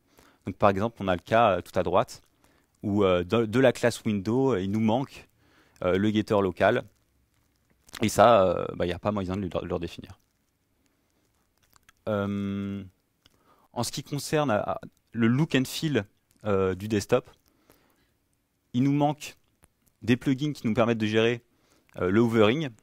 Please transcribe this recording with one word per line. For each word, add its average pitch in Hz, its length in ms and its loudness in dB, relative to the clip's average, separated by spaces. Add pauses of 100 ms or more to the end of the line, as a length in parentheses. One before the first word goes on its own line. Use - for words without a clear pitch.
(460)
Donc 101 100 -10
par 107 120 4
exemple, 98 320 -2
on 98 80 -6
a 92 60 2
le 87 80 -4
cas, 110 340 2
euh, 90 40 -4
tout - 180 -10
à 90 40 2
droite, 87 400 -2 (600)
où, 101 220 2
euh, 90 200 4
de, 113 220 0
de 110 140 0
la 127 120 6
classe - 320 -2
window, 113 500 -2
euh, 92 80 -2
il 98 80 -4
nous 107 100 -2
manque, 113 480 -2 (560)
euh, 90 120 2
le 104 140 0
getter 104 320 0
local. 98 420 0 (1160)
Et 107 60 2
ça, 104 360 6
euh, 85 300 -2
bah, 90 100 -4
il 87 40 -2
n'y 87 60 -4
a 85 40 -12
pas 104 120 -4
moyen 95 240 -4
de 101 60 -4
le, 92 80 -6
de - 180 -6
le 87 80 -6
redéfinir. - 460 -10 (1900)
Euh, 101 800 -4 (880)
en 117 100 -6
ce - 80 -6
qui - 140 -12
concerne, 147 460 -2
euh, 104 120 2 (500)
le 113 140 0
look 139 280 2
and 131 100 2
feel, 131 420 -4 (380)
euh, 95 300 0
du 95 120 -10
desktop, 110 420 0 (1400)
il 123 120 0
nous 139 80 2
manque 147 440 -2 (640)
des 123 140 2
plugins 139 360 -2
qui - 140 -8
nous 107 80 -2
permettent 117 240 2
de 107 80 -2
gérer, 113 360 0 (540)
euh, 92 140 -2
le 107 100 4
hovering 117 480 2 (140)